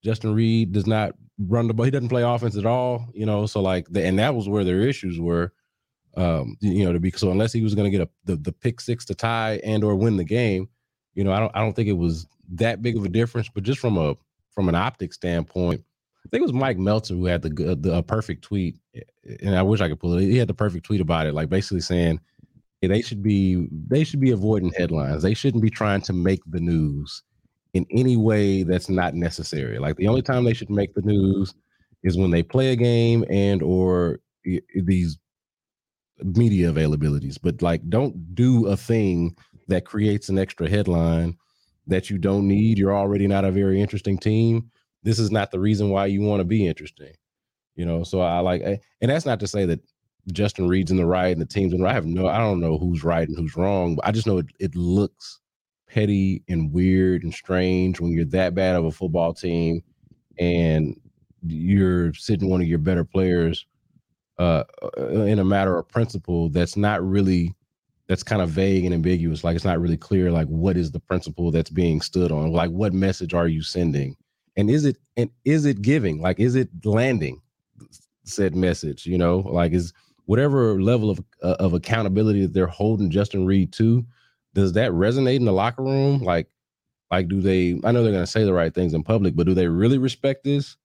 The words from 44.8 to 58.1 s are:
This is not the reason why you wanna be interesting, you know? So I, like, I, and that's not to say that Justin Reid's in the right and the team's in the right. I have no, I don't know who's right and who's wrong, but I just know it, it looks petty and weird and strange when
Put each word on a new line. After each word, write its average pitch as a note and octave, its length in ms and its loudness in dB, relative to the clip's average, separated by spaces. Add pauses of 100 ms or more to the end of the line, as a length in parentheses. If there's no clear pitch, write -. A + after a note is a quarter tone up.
This A2 160 0
is G#2+ 100 0
not G2+ 220 -2
the F#2 80 -4
reason G#2 300 2
why G2 180 0
you G2 140 0
wanna G2+ 240 0
be G2+ 200 2
interesting, D2+ 460 -8 (640)
you F2 100 -6
know? E2+ 180 -2
So F2+ 180 -2
I, F2 180 0
like, F2+ 240 0
I, G2 160 -4 (220)
and A#2+ 100 0
that's D#3 160 -2
not A#2 140 -2
to G2+ 40 -4
say G2+ 220 -2
that E2 120 0 (520)
Justin G2 360 -2
Reid's F2+ 220 2
in F#2 80 2
the E2+ 80 2
right F2+ 260 2
and E2 80 -2
the D#2+ 60 -2
team's F#2+ 280 -2
in F2+ 60 0
the F2+ 60 2
right. G2+ 60 2
I - 20 0
have F2 140 -2
no, F#2 200 0
I F#2 120 0
don't G#2 200 0
know D#2+ 200 0
who's E2+ 240 -2
right E2 240 0
and D#2 100 -8
who's D#2 180 -6
wrong, F2+ 400 0
but - 120 -2
I G#2+ 40 2
just A2+ 140 -2
know G2 140 2
it, D2 80 -4 (120)
it E2+ 160 -4
looks F2+ 640 -2 (460)
petty G2 600 0
and D#2+ 240 -2
weird F#2 500 2
and E2+ 80 -6
strange F#2 680 0
when E2+ 140 -2